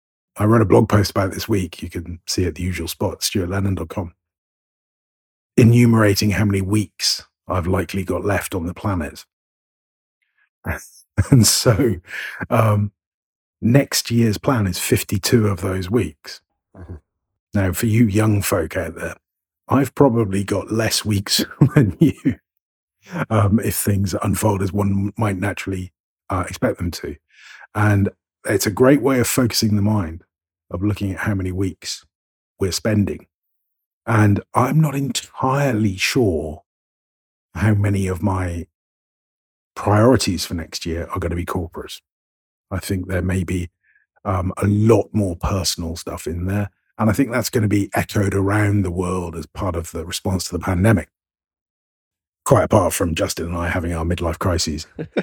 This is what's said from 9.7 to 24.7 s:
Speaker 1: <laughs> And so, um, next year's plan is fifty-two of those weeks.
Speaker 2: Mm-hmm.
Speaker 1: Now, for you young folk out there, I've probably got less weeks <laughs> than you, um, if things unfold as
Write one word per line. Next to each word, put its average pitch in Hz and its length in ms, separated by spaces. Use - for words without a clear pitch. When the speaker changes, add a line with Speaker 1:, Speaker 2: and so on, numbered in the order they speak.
Speaker 1:
<laughs> - 100
And 117 160
so, 117 520
um, 107 440
next 131 480
year's 113 280
plan 120 280
is 92 140
fifty-two - 680
of 90 140
those 92 280
weeks. 95 520
Speaker 2:
Mm-hmm. 90 200
Speaker 1:
Now, 95 200
for 120 120
you 113 220
young 104 340
folk - 360
out 82 180
there, 85 200
I've 131 260
probably 113 500
got 98 280
less 110 340
weeks 101 380
<laughs> - 160
than 110 240
you, - 400
um, 107 300
if - 160
things 98 480
unfold 98 400
as 92 100